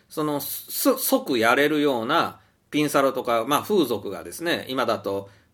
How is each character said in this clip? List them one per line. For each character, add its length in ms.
そ 160
の、 160
す-、 600
即 400
や 160
れ 120
る 140
よ 220
う 20
な 340
ピ 120
ン 80
サ 120
ロ 100
と 120
か、 240
ま 100
あ 60
風 220
俗 260
が 120
で 80
す 120
ね、 260
今 160
だ 140
と 300